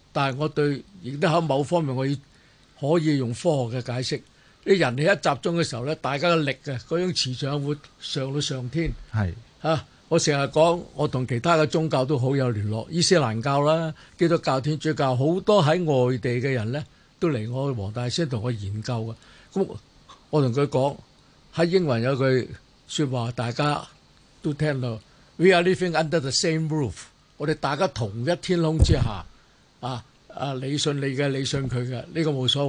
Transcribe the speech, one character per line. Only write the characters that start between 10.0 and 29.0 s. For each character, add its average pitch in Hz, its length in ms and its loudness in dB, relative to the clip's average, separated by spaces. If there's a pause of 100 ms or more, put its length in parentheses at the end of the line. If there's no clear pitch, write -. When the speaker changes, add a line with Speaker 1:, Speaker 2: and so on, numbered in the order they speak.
Speaker 1:
我 165 100 4
成 151 180 2
日 139 100 0
講， 170 360 2 (120)
我 147 120 -2
同 131 200 -2
其 120 120 -2
他 165 180 4
嘅 156 100 4
宗 160 220 0
教 135 180 2
都 143 120 0
好 131 160 0
有 131 160 2
聯 104 200 -2
絡， 110 200 -4
伊 160 120 -2
斯 185 140 4
蘭 117 260 2
教 139 180 2
啦、 156 340 2 (240)
基 170 80 2
督 165 120 4
教、 135 220 0
天 151 180 -2
主 156 160 -2
教， 135 200 2
好 147 260 2
多 208 220 6
喺 156 220 4
外 131 340 4
地 123 120 -2 (100)
嘅 135 120 -2
人 113 200 -4
呢， 147 100 -6 (380)
都 180 80 2
嚟 113 220 -2
我 135 240 -4
黃 104 180 -6
大 123 160 -4
仙 165 200 -2
同 120 140 -4
我 123 80 -2
研 104 320 -6
究 123 120 -4 (100)
嘅。 113 100 -8 (460)
噉 190 80 -2 (600)
我 151 100 4
同 127 120 2
佢 143 140 2
講， 139 300 0 (580)
喺 170 120 2
英 180 200 2
文 117 160 2
有 131 140 0
句 131 320 2 (400)
說 151 180 -2
話， 123 260 -2
大 120 200 -4
家 147 340 -2 (560)
都 151 120 -2
聽 147 260 0
到， 117 180 -4 (380)
We 165 160 4
are 175 100 6
living 180 300 0
under 156 280 0
the 131 100 -4
same 160 380 0
roof。 147 260 -2 (420)
我 147 100 -8
哋 151 80 2
大 147 220 -2
家 - 120 2
同 113 340 -6
一 170 140 0
天 175 260 0
空 160 160 2
之 - 160 8
下， 113 300 0 (560)